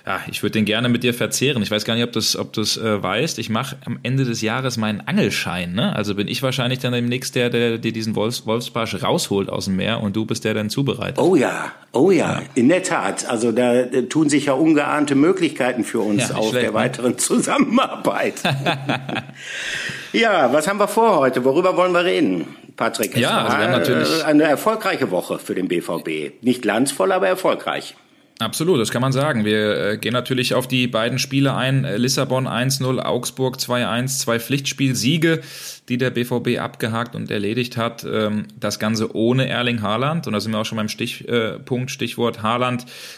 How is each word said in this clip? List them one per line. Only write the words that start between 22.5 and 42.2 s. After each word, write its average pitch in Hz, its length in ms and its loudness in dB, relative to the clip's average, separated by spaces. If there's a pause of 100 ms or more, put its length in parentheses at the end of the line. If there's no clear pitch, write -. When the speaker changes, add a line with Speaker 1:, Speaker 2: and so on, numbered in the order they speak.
Speaker 2:
Patrick? 110 380 0
Es 117 40 4
Speaker 1:
Ja, 156 240 2
also 117 140 2
wir - 20 0
Speaker 2:
war, 156 60 2
Speaker 1:
haben - 140 2
natürlich 156 420 2
Speaker 2:
äh, - 20 -4
eine 151 200 6
erfolgreiche 170 680 2
Woche 90 280 -2
für - 160 -6
den 92 120 -2
B 85 140 0
V 85 180 -4
B. 76 400 -6
Nicht 123 220 2
glanzvoll, 123 500 2
aber 190 160 2
erfolgreich. 131 680 -2 (420)
Speaker 1:
Absolut, 156 440 0
das 104 100 0
kann 120 100 0
man 131 120 2
sagen. 135 320 0
Wir, 107 460 2
äh, 107 60 -2
gehen 107 140 -4
natürlich 123 440 -2
auf 123 120 0
die 127 200 0
beiden 117 320 0
Spiele 135 360 0
ein. 135 300 0
Äh, 98 100 -4
Lissabon 131 520 0
eins 127 340 -2
null, 127 180 0
Augsburg 127 600 -2
zwei 123 260 -2
eins, 123 320 -2
zwei 117 220 0
Pflichtspielsiege, 139 960 0 (480)
die 123 100 -2
der 127 120 0
B 120 160 -2
V 120 160 -2
B 120 180 0
abgehakt 117 560 -4
und 110 160 -8
erledigt 110 460 -2
hat. 117 260 -4
Ähm, 107 440 -2 (120)
das 104 180 -4
Ganze 110 380 -2
ohne 120 320 2
Erling 120 340 -2
Haaland. 127 460 -2
Und 110 60 -2
da 104 80 0
sind 110 100 -4
wir 110 80 -2
auch 110 60 -2
schon - 100 -6
beim 107 140 -2
Stich-, - 400 -6
äh, 113 300 -2
Punkt, 127 320 -4
Stichwort 117 520 -4